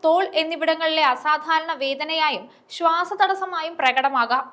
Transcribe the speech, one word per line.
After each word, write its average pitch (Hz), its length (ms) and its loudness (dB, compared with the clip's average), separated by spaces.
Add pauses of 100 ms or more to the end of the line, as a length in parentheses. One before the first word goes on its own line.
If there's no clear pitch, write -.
തോൾ 330 180 4 (200)
എന്നിവിടങ്ങളിലെ 320 680 0
അസാധാരണ 311 640 0 (100)
വേദനയായും 285 600 -2 (320)
ശ്വാസതടസ്സമായും 349 1040 0
പ്രകടമാകാം. 262 720 2